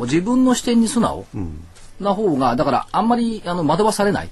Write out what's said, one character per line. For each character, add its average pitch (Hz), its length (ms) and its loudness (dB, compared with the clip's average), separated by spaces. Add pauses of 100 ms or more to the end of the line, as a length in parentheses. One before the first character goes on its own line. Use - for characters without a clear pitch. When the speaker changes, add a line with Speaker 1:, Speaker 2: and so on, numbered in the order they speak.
Speaker 1:
自 139 180 0
分 247 240 2
の 254 80 4
視 - 100 -4
点 233 160 2
に 226 80 2
素 220 120 -2
直 139 340 -2
Speaker 2:
う - 60 -8
ん。 80 240 -10 (360)
Speaker 1:
な 196 140 0
方 190 240 0
が、 127 180 2
だ 127 100 0
か 139 60 0
ら、 117 200 0
あ 180 100 0
ん 220 80 0
ま 240 60 4
り、 226 300 -2
あ 175 100 -4
の、 175 100 -2
惑 165 180 2
わ 220 80 4
さ 208 120 0
れ 202 80 2
な 82 120 -2
い。 90 80 -14